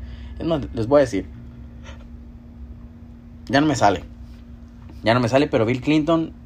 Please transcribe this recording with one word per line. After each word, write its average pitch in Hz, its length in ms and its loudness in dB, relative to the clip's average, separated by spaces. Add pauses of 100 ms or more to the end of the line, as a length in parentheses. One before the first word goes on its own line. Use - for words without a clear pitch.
(380)
Es 147 80 -6
más, 160 140 0 (140)
les 113 120 -2
voy 139 120 6
a - 20 8
decir. 101 240 2 (2250)
Ya 139 140 6
no 156 40 4
me 147 100 2
sale. 101 280 4 (1000)
Ya 110 120 4
no 123 60 4
me 120 80 2
sale, 135 180 4
pero 127 180 2
Bill 123 160 0
Clinton 156 520 2 (140)